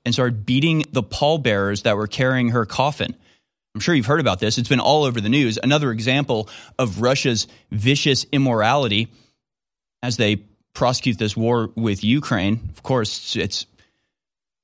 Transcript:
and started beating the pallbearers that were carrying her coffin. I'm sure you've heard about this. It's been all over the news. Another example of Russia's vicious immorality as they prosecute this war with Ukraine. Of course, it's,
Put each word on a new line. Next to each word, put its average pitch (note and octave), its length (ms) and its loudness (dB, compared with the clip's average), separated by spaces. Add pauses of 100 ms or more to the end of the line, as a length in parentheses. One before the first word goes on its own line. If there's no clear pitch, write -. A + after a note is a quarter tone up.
and A#2+ 100 0
started A#2 320 0
beating D3+ 460 2
the C3 100 0
pallbearers G#2 800 0
that G#2+ 140 2
were G#2+ 100 -2
carrying B2+ 440 0
her A#2 140 2
coffin. - 500 -2 (600)
I'm G#2+ 60 -8
sure F3 140 2
you've B2+ 120 2
heard D3 140 2
about G#2 200 0
this. A2 180 0
It's A#2 100 -4
been C3 120 2
all D3 240 4
over A#2+ 160 -2
the G2+ 80 -2
news. A#2+ 340 2
Another C#3+ 300 2
example A#2+ 560 -2 (300)
of G#2+ 220 -2
Russia's B2 460 0 (240)
vicious C3 600 0
immorality A#2 760 2 (960)
as A#2+ 140 -4
they G#2 260 0 (300)
prosecute B2+ 460 -2
this G#2+ 180 -2
war A2+ 400 0
with A2 260 -2
Ukraine. A2+ 680 0
Of - 120 -20
course, - 540 -4
it's, - 300 -4 (960)